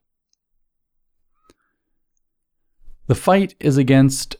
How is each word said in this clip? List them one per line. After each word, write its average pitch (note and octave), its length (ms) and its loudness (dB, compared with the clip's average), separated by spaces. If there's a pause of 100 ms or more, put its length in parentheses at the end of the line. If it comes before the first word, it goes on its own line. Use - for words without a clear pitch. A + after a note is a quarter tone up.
(3000)
The C3 80 0
fight F#3+ 440 -2
is C#3 180 0
against C3+ 640 0